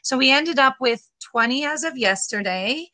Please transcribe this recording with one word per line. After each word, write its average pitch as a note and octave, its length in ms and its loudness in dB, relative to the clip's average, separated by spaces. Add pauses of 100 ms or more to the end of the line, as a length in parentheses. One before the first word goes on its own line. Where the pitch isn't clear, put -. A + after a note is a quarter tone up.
so C4 140 -2
we C4 140 4
ended D4+ 260 2
up C4 220 4
with A#3 260 -2 (140)
twenty B3 460 0
as D4+ 180 -4
of D#4+ 140 -6
yesterday, G3+ 960 -2